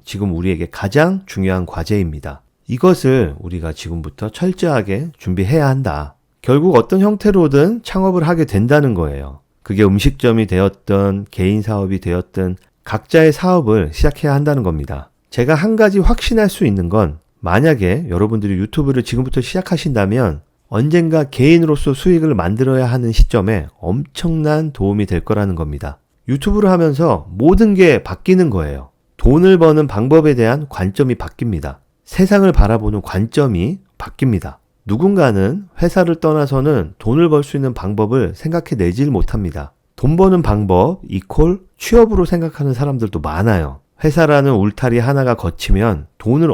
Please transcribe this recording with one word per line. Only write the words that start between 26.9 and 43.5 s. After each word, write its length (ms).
모든 420
게 300
바뀌는 460
거예요. 400
돈을 440
버는 280
방법에 480
대한 320
관점이 480
바뀝니다. 640
세상을 480
바라보는 500
관점이 800
바뀝니다. 600
누군가는 840
회사를 340
떠나서는 840
돈을 320
벌 140
수 120
있는 180
방법을 640
생각해 400
내질 360
못합니다. 600
돈 220
버는 240
방법 640
이퀄 520
취업으로 480
생각하는 480
사람들도 480
많아요. 580